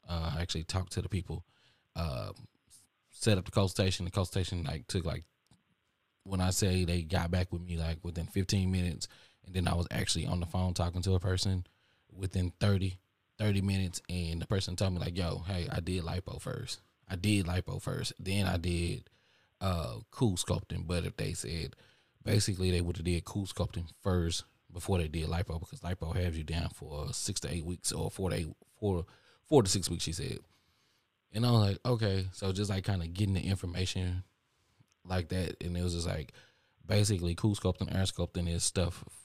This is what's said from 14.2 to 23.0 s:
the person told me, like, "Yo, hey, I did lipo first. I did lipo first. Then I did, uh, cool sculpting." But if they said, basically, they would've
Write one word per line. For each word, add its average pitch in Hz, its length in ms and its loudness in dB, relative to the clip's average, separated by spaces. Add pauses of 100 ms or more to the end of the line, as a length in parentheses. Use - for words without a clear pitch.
the 82 60 -6
person 95 300 -2
told 95 160 2
me, 87 80 -2
like, 85 160 -4
"Yo, 87 300 -2
hey, 90 240 -2
I 90 100 -2
did 90 240 -2
lipo 92 360 -6
first. - 400 -8 (280)
I 92 80 -4
did 101 300 2
lipo 92 360 -2
first. 82 380 -4
Then 95 260 0
I 90 120 2
did, 85 500 -2 (520)
uh, 85 360 -2 (140)
cool 104 260 2
sculpting." 87 500 -2
But 87 180 -2
if 92 120 -6
they 50 160 -4
said, - 420 -6 (480)
basically, 101 480 2
they 87 100 4
would've 85 240 -2